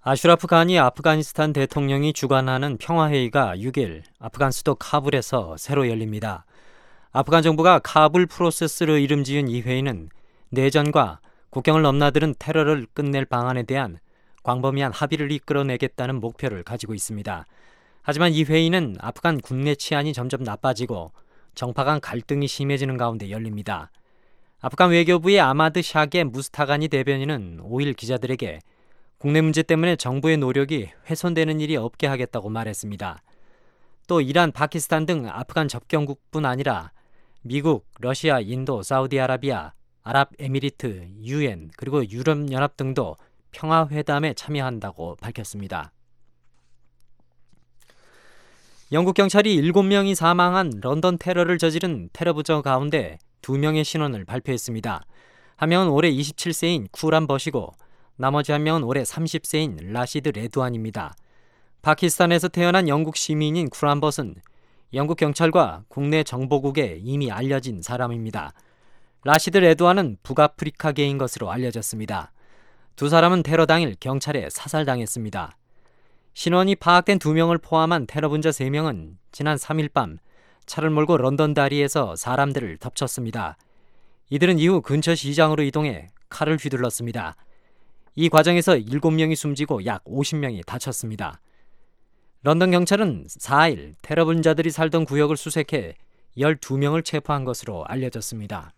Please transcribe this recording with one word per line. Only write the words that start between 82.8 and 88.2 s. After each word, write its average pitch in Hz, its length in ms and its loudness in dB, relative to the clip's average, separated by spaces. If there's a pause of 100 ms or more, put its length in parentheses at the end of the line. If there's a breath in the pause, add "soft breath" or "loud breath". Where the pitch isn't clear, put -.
이들은 165 280 4
이후 170 220 4
근처 151 340 0
시장으로 156 480 2
이동해 135 460 -2 (200)
칼을 156 280 0
휘둘렀습니다. 120 800 -4 (800)
이 165 120 2